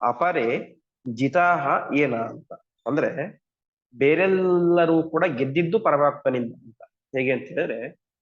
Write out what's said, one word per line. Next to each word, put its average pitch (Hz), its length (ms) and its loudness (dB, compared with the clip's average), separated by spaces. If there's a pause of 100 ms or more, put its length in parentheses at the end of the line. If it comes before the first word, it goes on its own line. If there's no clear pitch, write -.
ಅಪರೆ 131 760 -2 (380)
ಜಿತಾಹ 139 840 0
ಏನ 139 200 0
ಅಂತ, - 380 -8 (340)
ಅಂದ್ರೆ 147 580 -4 (520)
ಬೇರೆಲ್ಲರೂ 170 1120 2
ಕೂಡ 160 160 0
ಗೆದ್ದಿದ್ದು 160 540 0
ಪರಮಾತ್ಮನಿಂದ 139 760 0
ಅಂತ. - 280 -20 (360)
ಹೇಗೆ 131 160 0
ಅಂತ 123 160 -6
ಹೇಳಿದ್ರೆ 135 500 -6 (220)